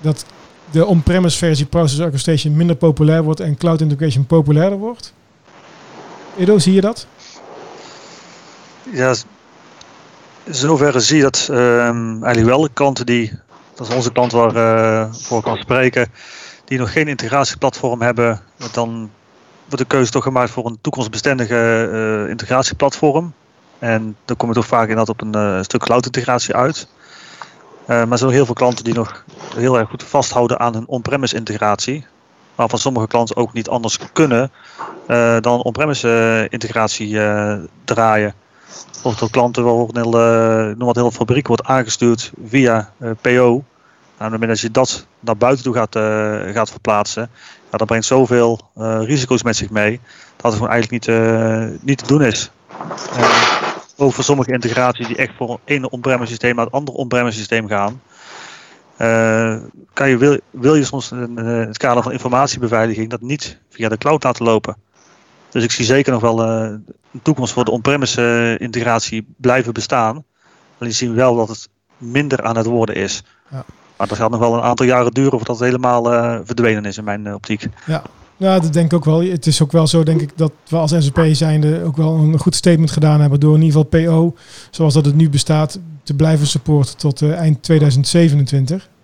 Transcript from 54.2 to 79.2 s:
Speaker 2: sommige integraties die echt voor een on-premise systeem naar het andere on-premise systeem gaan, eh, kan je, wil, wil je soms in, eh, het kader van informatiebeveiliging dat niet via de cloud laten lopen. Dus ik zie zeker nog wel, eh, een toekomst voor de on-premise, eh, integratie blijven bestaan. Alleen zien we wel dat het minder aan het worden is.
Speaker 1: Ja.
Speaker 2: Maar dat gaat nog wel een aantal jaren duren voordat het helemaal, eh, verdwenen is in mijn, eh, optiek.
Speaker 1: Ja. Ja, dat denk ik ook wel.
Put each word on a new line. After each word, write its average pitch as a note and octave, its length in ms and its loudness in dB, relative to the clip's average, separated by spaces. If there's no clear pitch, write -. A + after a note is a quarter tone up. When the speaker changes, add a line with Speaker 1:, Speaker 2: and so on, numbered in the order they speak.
Speaker 2:
sommige C3 280 0
integraties A#2+ 560 -2
die A#2 80 -6
echt C3 220 -4
voor A#2+ 280 -8
een C3+ 260 -4
on-premise B2 380 -2
systeem A#2+ 260 -2
naar A#2 100 -2
het - 80 -12
andere C#3 240 -6
on-premise A#2+ 400 -2
systeem A2 300 -4
gaan, G#2 340 -4
eh, A2+ 580 0
kan C#3 160 0
je, B2+ 80 4
wil, C#3 200 4
wil C3+ 260 2
je C#3+ 80 4
soms B2+ 280 -6
in, A#2+ 260 -8
eh, A2+ 80 -6
het G#2+ 120 -10
kader B2 260 2
van B2 80 -6
informatiebeveiliging A#2 1000 0
dat A#2 120 -8
niet C3+ 360 -10
via A2+ 200 -6
de A2 80 -4
cloud D3 260 0
laten A#2+ 220 -2
lopen. A2 300 0
Dus A2+ 140 -2
ik A#2+ 80 -2
zie A#2+ 140 -2
zeker C3+ 260 2
nog A#2+ 100 0
wel, A2+ 220 2
eh, A2+ 260 -2
een - 80 -16
toekomst C3 320 0
voor B2 120 0
de A2 60 0
on-premise, A#2 840 0
eh, - 80 -8
integratie A#2 600 -4
blijven B2 360 0
bestaan. A#2 500 -2
Alleen A#2 140 -6
zien B2 160 -4
we A2+ 60 -4
wel B2 200 4
dat A2+ 120 0
het A2 220 -14
minder C3 460 -2
aan A#2 140 -2
het A2 80 0
worden A2+ 300 0
is. - 280 -6
Speaker 1:
Ja. C3 120 -12
Speaker 2:
Maar G#2 100 -4
dat G#2 100 -6
gaat A2+ 140 0
nog A#2+ 80 -2
wel A#2 140 2
een A#2 80 0
aantal A#2+ 240 0
jaren B2 280 2
duren C3+ 180 2
voordat B2 280 -4
het B2 60 0
helemaal, B2 480 2
eh, A#2 300 0
verdwenen A2+ 420 0
is G2 120 -6
in G#2+ 60 -12
mijn, G#2 240 -6
eh, G#2 60 -8
optiek. G2+ 340 -8
Speaker 1:
Ja. D#3 160 -4
Ja, F#3+ 220 2
dat D#3+ 140 -2
denk E3+ 120 4
ik D#3 120 2
ook D3 80 -2
wel. D#3+ 160 4